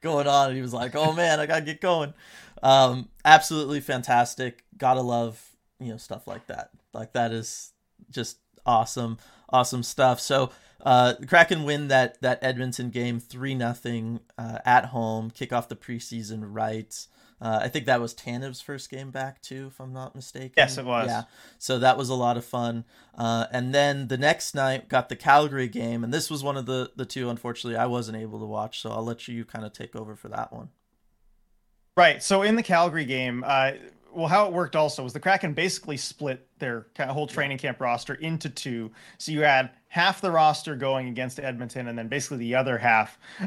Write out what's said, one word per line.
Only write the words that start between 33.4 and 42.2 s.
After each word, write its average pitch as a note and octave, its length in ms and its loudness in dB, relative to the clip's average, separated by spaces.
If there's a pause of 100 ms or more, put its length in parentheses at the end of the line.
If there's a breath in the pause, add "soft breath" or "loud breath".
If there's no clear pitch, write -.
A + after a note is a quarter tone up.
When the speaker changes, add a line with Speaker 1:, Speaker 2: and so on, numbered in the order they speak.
Speaker 2:
uh, C3+ 280 2 (380)
well, E3 160 -4
how G3+ 200 4
it F3+ 60 -4
worked E3+ 220 -2
also D3+ 280 0
was A#2+ 100 -10
the D3 60 -8
Kraken F#3 340 0
basically D#3+ 440 -4
split C3 500 -8 (120)
their A#2 360 -6
ca-, C#3 120 -4
whole C#3 200 -4
Speaker 1:
Yeah. - 60 -16
Speaker 2:
training C#3 260 -4
camp C3 200 -6
roster B2 360 -2
into D#3+ 340 -6
two. A#2 420 -8 (280 loud breath)
So - 120 -8
you D3+ 100 0
had C3+ 300 4 (180)
half F#3 320 2
the F#3+ 100 0
roster D#3 440 4
going C3 340 -2
against B2+ 300 -6
Edmonton, B2 480 -8
and A#2 100 -8
then A2+ 100 -8
basically C#3 300 -6